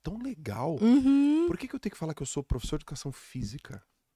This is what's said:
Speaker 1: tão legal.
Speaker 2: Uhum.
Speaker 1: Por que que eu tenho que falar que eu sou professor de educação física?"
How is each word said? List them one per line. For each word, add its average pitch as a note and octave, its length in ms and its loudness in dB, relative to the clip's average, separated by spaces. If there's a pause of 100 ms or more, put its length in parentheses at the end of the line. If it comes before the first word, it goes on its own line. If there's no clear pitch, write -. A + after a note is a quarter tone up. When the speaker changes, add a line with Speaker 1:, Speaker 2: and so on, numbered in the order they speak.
Speaker 1:
tão F#3 160 -8
legal. D3+ 640 -6
Speaker 2:
Uhum. C#4 640 6
Speaker 1:
Por E4+ 120 -2
que C4 100 -10
que - 80 -10
eu - 40 -10
tenho G3+ 120 -6
que - 60 -20
falar D#3+ 160 -6
que - 80 -12
eu C#3 40 -4
sou C#3+ 160 -4
professor C#3 360 -4
de - 60 -8
educação - 280 -10
física?" A#2 720 -10 (320)